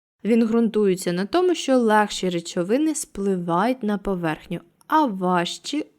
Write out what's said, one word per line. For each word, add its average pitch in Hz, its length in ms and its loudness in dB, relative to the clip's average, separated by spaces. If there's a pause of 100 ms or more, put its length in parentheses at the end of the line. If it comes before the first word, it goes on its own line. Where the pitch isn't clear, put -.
(240)
Він 233 200 4
ґрунтується 214 680 2
на 185 140 -2
тому, 359 280 2
що 262 240 2
легші 214 500 2
речовини 185 680 -2
спливають 196 880 -2
на 208 160 -2
поверхню, 170 600 -4 (260)
а 311 180 2
важчі 185 840 -2 (120)